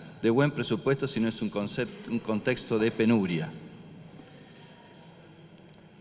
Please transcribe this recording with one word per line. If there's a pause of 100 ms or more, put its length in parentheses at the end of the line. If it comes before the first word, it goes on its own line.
(220)
de
buen
presupuesto,
sino
es
un
concept-,
un
contexto
de
penuria. (2500)